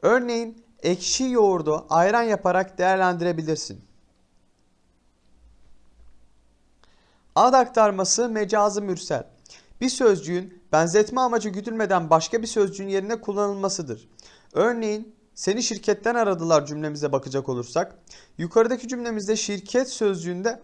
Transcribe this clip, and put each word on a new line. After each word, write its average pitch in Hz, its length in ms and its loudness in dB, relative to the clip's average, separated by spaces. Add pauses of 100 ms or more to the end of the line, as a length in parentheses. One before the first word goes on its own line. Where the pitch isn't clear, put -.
Örneğin 233 640 0 (200)
ekşi 185 400 -2
yoğurdu 190 640 2
ayran 196 340 4
yaparak 190 540 0
değerlendirebilirsin. 175 1040 0 (3500)
Ad 240 180 6
aktarması 226 760 2
mecazı 208 520 0
mürsel, 180 500 -6 (500)
bir 262 60 2
sözcüğün 185 720 0 (100)
benzetme 208 500 2
amacı 233 280 0
güdülmeden 196 600 -2
başka - 320 2
bir 226 60 -8
sözcüğün 196 400 -2
yerine 196 340 -4
kullanılmasıdır. 196 880 -4 (440)
Örneğin, 220 640 -2 (200)
"Seni 214 280 -2
şirketten 214 520 -2
aradılar." 165 500 2
cümlemize 147 460 -6
bakacak 135 380 -4
olursak, 123 460 -4 (420)
yukarıdaki 233 500 0
cümlemizde 226 480 -4
şirket 214 540 -2
sözcüğünde 190 760 -4